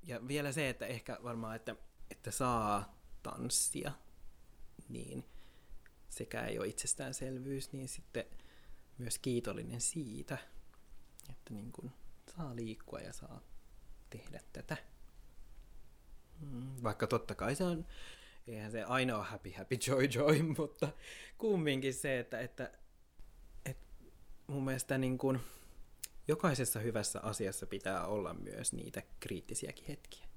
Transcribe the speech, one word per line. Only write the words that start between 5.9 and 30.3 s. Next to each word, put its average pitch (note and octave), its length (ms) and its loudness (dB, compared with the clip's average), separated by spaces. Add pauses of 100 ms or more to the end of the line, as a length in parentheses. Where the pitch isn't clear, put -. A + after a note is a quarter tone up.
sekään A2+ 400 -4
ei A2 100 0
ole F#2+ 80 2
itsestäänselvyys, C3 1040 -2
niin C3 140 -4
sitten - 380 -4 (720)
myös A#2+ 220 -2
kiitollinen A#2 640 0
siitä, C3+ 560 -2 (920)
että - 240 -8
niin G#2+ 180 -6
kun B2+ 200 -8 (440)
saa C#3+ 200 -4
liikkua A2+ 440 -6
ja - 140 -8
saa - 280 -10 (680)
tehdä - 300 -8 (140)
tätä. - 240 -4 (1600)
Mm, C3 440 -6
vaikka A2 240 2
totta - 280 2
kai A#2 200 2
se F#3 80 2
on, E3+ 220 2 (600)
eihän G#2+ 240 -4
se A2 120 0
aina B2+ 340 4
ole G2+ 80 0
happy, - 260 -6
happy, - 260 0 (100)
joy, C3 180 8
joy, C#3+ 440 8
<laughs> D3+ 80 2
mutta D3+ 340 0 (460)
kumminkin D3 560 4
se, C3 260 2
että, A#2 200 -2
että, B2 320 -4 (920)
että - 200 -6 (600)
mun C#3 180 2
mielestä C3 320 4
niin C3 200 6
kun C3 220 6 (880)
jokaisessa C#3 520 4
hyvässä G#2+ 400 2
asiassa G2+ 480 0
pitää F#2+ 380 0
olla F#2 280 2
myös F#2+ 400 -2
niitä - 300 -4 (160)
kriittisiäkin - 680 -4
hetkiä. - 380 -8 (120)